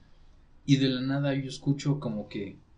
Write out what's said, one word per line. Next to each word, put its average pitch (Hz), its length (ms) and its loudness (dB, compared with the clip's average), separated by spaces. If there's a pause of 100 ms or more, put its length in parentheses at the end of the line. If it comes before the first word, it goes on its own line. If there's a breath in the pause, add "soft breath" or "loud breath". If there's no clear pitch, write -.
(680)
Y 139 100 8
de 131 120 4
la 127 120 0
nada 139 340 0
yo 135 140 -2
escucho - 520 -2
como 107 280 -6
que 95 280 -8 (220)